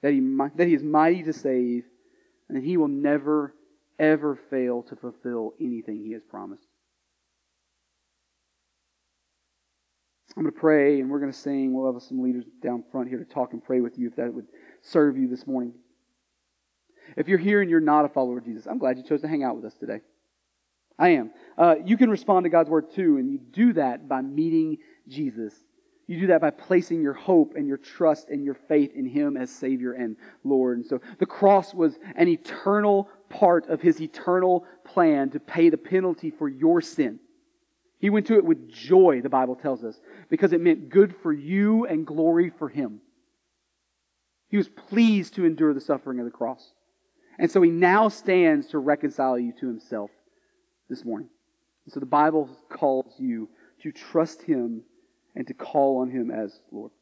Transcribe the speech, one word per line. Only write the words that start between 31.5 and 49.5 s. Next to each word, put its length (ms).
was 260
an 100
eternal 840
part 400
of 120
his 200
eternal 640
plan 460
to 100
pay 280
the 100
penalty 520
for 180
your 320
sin. 400
He 100
went 160
to 80
it 100
with 240
joy, 520
the 80
Bible 260
tells 300
us, 160
because 240
it 80
meant 280
good 340
for 100
you 540
and 200
glory 440
for 180
him. 320
He 80
was 120
pleased 640
to 100
endure 300
the 60
suffering 380
of 60
the 80
cross. 400
And 120
so 120
he 80
now 380
stands 600
to 100
reconcile 600
you 220